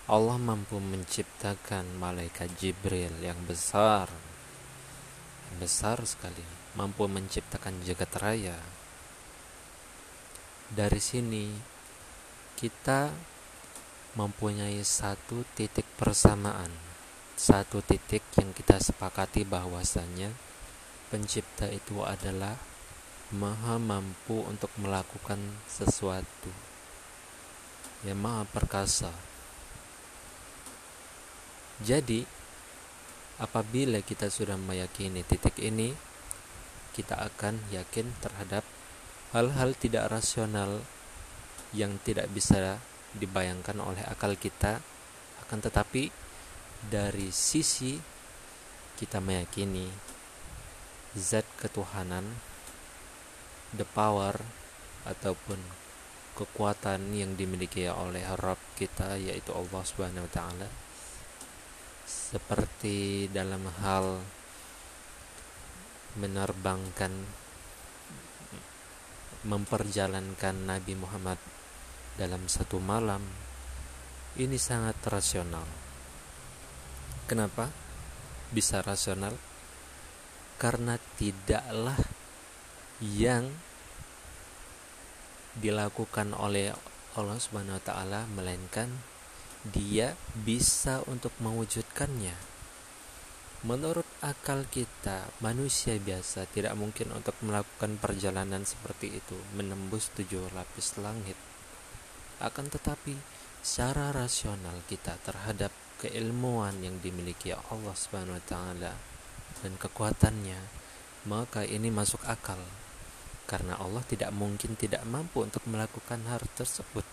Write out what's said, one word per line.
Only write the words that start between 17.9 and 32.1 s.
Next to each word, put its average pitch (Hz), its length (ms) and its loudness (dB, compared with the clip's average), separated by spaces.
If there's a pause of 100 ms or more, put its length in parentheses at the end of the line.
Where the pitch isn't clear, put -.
yang 95 160 8
kita - 240 8
sepakati 95 720 2
bahwasanya 90 880 0 (720)
pencipta - 640 0
itu 101 320 -2
adalah 98 560 0 (720)
maha 110 460 2
mampu 104 680 0
untuk 104 220 -2 (100)
melakukan 101 600 0 (260)
sesuatu, 95 840 2 (1500)
yang 98 160 0
maha 110 260 2
perkasa. 98 640 4 (2750)
Jadi, 120 400 6 (1200)